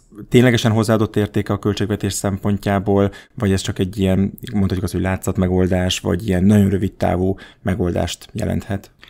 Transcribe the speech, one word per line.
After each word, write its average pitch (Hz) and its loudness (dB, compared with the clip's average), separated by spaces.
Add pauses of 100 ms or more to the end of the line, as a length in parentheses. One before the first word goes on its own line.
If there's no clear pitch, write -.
(300)
ténylegesen 120 4
hozzáadott 110 0
értéke 104 -2
a 98 -4
költségvetés 101 -2
szempontjából, 98 0 (240)
vagy 98 0
ez 95 0
csak - -6
egy 95 -4
ilyen, 95 2 (200)
mondhatjuk 95 0
azt, - -4
hogy 90 -2
látszatmegoldás, 92 0
vagy 95 -2
ilyen 92 0
nagyon 101 6
rövid 95 -2
távú 92 -2 (260)
megoldást 90 -4
jelenthet? 92 -6 (180)